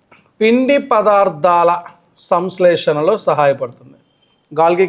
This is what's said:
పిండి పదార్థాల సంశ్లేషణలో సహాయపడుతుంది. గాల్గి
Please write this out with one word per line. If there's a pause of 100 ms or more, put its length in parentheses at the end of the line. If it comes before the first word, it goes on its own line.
(420)
పిండి (160)
పదార్థాల (540)
సంశ్లేషణలో (120)
సహాయపడుతుంది. (600)
గాల్గి